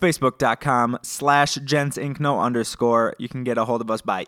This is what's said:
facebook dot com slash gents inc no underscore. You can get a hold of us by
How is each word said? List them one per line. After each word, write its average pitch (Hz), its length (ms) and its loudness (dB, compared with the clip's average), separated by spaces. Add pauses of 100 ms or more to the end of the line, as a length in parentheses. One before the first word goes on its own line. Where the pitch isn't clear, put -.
facebook 147 380 0
dot 117 220 0
com 123 420 0
slash 143 540 2
gents 143 420 -2
inc 139 220 -6
no 143 180 0
underscore. 117 800 0
You 120 100 -8
can 127 140 -8
get 120 160 -2
a 113 60 2
hold 117 160 0
of 110 100 -4
us 110 120 -2
by 92 260 -4